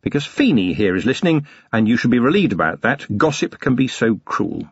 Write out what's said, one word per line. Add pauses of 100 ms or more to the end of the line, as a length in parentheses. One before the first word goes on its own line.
because
Feeney
here
is
listening, (240)
and
you
should
be
relieved
about
that.
Gossip
can
be
so
cruel.